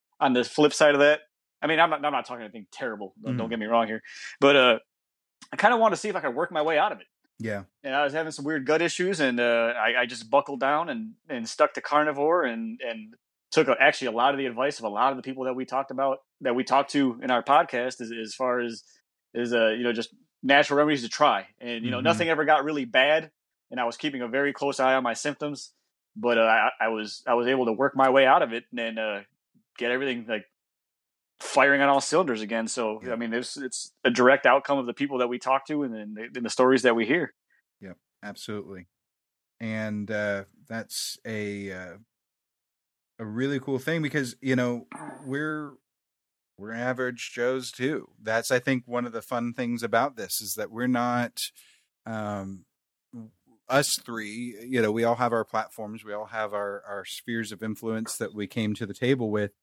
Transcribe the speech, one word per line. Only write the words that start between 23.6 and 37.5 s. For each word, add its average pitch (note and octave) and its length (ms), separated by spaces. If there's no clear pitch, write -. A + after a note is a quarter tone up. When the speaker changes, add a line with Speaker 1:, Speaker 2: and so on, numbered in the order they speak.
Speaker 1:
and B2 100
I B2 40
was A#2 120
keeping C#3 260
a A#2+ 60
very C#3 240
close C#3 260
eye C3 160
on C3 80
my A#2+ 120
symptoms, D3 580
but, A#2 240
uh, A2+ 40
I, A2+ 280
I A2 60
was, G#2+ 380
I B2 80
was A#2+ 140
able C3 180
to A2+ 60
work C3+ 240
my C3+ 140
way C3+ 160
out D#3 160
of B2 100
it A#2 120
and, A2+ 220
uh, G#2+ 220
get A#2+ 120
everything, B2 380
like, G#2+ 160
firing C#3 400
on C#3 80
all C#3 140
cylinders D3 400
again. A2+ 260
So, A2 340
Speaker 2:
Yeah. B2 120
Speaker 1:
I - 20
mean, A#2 160
it's, B2 240
it's C3+ 360
a C3 60
direct B2 340
outcome C#3 340
of C3 80
the A#2+ 60
people C#3 260
that B2 100
we B2 100
talk C3 300
to D3+ 160
and, A#2+ 120
and G#2+ 200
the, G#2+ 60
and A#2+ 80
the A2 60
stories B2+ 320
that B2 120
we A2+ 120
hear. C#3+ 260